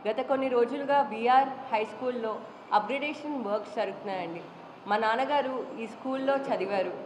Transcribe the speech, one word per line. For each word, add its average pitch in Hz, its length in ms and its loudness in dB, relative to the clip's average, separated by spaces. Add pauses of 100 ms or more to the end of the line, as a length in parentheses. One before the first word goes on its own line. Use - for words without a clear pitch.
గత 220 160 0
కొన్ని 262 280 0
రోజులుగా 269 540 4
బీఆర్ 247 460 4 (180)
హై 220 180 0
స్కూల్‌లో 226 460 -4 (420)
అప్‌గ్రేడేషన్ 277 720 0
వర్క్స్ 208 320 -2
జరుగుతున్నాయండి. 190 640 -4 (460)
మా 208 100 2
నాన్నగారు 254 720 2 (120)
ఈ 226 80 -6
స్కూల్‌లో 269 500 0
చదివారు. 190 560 0 (140)